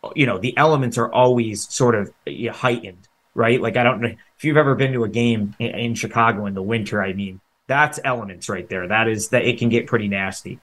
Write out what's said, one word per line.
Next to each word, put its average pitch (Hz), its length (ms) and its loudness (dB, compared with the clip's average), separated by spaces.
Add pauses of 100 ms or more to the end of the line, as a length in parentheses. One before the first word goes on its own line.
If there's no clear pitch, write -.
(160)
you 147 100 2
know, 104 120 -2
the 117 200 -4
elements 135 400 2
are 117 140 -2
always 120 560 2
sort 120 280 2
of, 101 180 -4 (120)
uh, 104 280 -6
heightened, 117 540 -4 (260)
right? 117 280 4
Like, 110 140 -2
I 120 80 2
don't 120 160 2
know 117 160 -2 (220)
if - 60 -16
you've 151 140 2
ever 139 180 4
been 131 180 0
to 120 100 0
a 104 60 -2
game 110 500 0
in, 117 80 -4
in 117 280 -4
Chicago 113 500 0
in 98 80 -4
the 98 80 -6
winter. 107 420 -2
I 98 80 -4
mean, 95 300 -8 (260)
that's 147 380 0
elements 107 420 -6
right 92 220 -6
there. 90 180 -4
That 110 220 2
is, 107 200 -2
that 123 140 2
it 120 160 0
can 120 80 0
get 117 200 2
pretty 107 200 -2
nasty. 98 560 -6